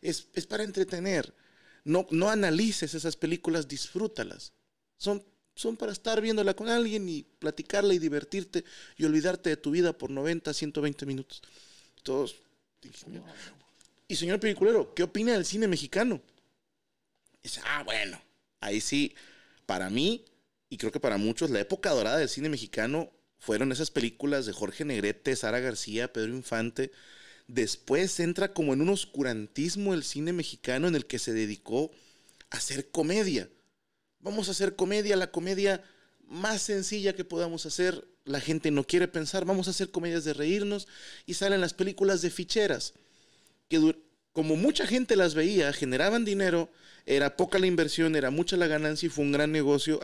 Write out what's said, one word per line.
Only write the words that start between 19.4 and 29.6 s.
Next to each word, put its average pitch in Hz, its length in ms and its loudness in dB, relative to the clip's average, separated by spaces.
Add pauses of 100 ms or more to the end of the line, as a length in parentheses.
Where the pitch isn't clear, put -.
para 92 240 -2
mí, 170 340 0 (440)
y 120 80 -12
creo 113 160 -4
que - 80 -4
para 113 180 0
muchos, 113 320 0
la 110 100 2
época 185 300 -2
dorada 123 280 2
del 143 100 0
cine 147 200 -4
mexicano 127 600 -4 (280)
fueron 120 340 0
esas 147 180 -4
películas 135 560 0
de 104 60 -4
Jorge 101 320 -6
Negrete, 117 520 -2
Sara 117 240 -2
García, 117 520 -4
Pedro 113 220 -4
Infante". 120 580 -4 (560)
Después 135 720 0
entra 175 340 0
como 151 180 2
en 135 80 2
un 170 100 4
oscurantismo 165 1040 -2